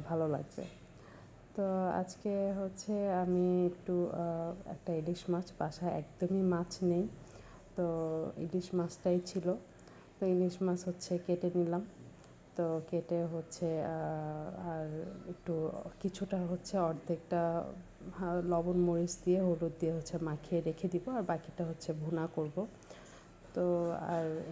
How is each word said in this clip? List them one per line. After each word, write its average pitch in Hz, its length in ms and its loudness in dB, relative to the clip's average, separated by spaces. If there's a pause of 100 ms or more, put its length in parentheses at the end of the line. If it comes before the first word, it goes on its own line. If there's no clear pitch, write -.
ভালো 160 220 2
লাগবে। 147 360 -2 (920)
তো 202 80 0 (300)
আজকে 196 600 0
হচ্ছে 196 560 -2
আমি 180 560 6
একটু, 175 460 2
আহ, 170 600 -2
একটা 170 240 -2
ইলিশ 165 340 0
মাছ, 180 300 0
বাসায় 156 320 0
একদমই 180 500 0
মাছ 175 420 2
নেই, 180 240 4 (680)
তো 180 100 2 (520)
ইলিশ 175 360 -2
মাছটাই 180 520 2
ছিল। 175 280 0 (640)
তো 196 60 0
ইলিশ 180 360 4
মাছ 180 260 2
হচ্ছে 180 300 -2
কেটে 175 380 0
নিলাম। 175 300 4 (720)
তো 160 260 0 (100)
কেটে 170 320 2
হচ্ছে, 160 600 -2
আহ, - 60 -2 (800)
আর 156 380 -4 (240)
একটু 160 420 -2 (280)
কিছুটা 190 380 -2
হচ্ছে 180 400 -2
অর্ধেকটা, 170 880 0 (560)
হা-, 175 280 0
লবণ 175 320 4
মরিচ 175 460 4
দিয়ে 180 160 6
হলুদ 170 380 4
দিয়ে 165 140 2
হচ্ছে 165 240 -4
মাখিয়ে 160 440 0
রেখে 160 260 0
দিব, 175 220 -2
আর 254 120 0
বাকিটা 175 440 -2
হচ্ছে 165 280 -4
ভুনা 160 420 0
করব। 160 300 -2 (880)
তো 175 380 2 (100)
আর 160 400 0 (100)